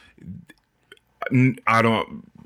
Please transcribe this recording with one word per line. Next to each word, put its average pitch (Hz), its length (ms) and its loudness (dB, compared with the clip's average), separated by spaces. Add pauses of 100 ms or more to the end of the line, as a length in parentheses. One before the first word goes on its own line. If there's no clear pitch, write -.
(1300)
n-, 127 340 2
I 113 160 4
don't, 110 480 -2 (160)